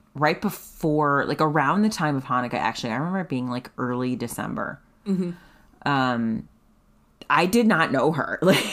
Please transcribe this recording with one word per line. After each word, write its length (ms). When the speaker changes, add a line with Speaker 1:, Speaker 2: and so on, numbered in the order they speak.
Speaker 1:
right 260
before, 840
like, 140
around 420
the 60
time 280
of 100
Hanukkah, 280
actually. 380
I 40
remember 240
it 80
being, 220
like, 260
early 380
December. 640
Speaker 2:
Mm-hmm. 240
Speaker 1:
Um, 640
I 180
did 200
not 240
know 220
her. 300
<laughs> 60